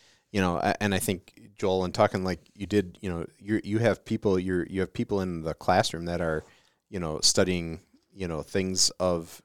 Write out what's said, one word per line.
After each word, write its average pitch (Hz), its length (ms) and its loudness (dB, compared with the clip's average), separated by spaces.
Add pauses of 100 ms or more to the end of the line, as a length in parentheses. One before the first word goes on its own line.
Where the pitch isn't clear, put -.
(320)
you 104 100 2
know, 87 160 2
a-, - 240 0
and 101 140 2
I 92 40 2
think, - 580 -6
Joel, 92 280 2
and 87 80 -4
talking 101 300 2
like 92 160 -2 (160)
you 101 100 -8
did, 90 360 0
you 98 80 -6
know, 85 180 -4 (100)
you, 101 260 -2
you 104 160 -2
have 110 240 2
people, 101 360 2
you're, 90 260 0
you 95 140 -4
have 92 140 -4
people 104 280 -2
in 87 220 -4
the 80 100 -4
classroom 90 520 2
that 87 160 -2
are, 80 220 0 (460)
you 101 100 -8
know, 78 220 -4
studying, 87 600 2 (320)
you 95 140 -6
know, 80 140 -4
things 92 480 0 (100)
of, 87 460 -2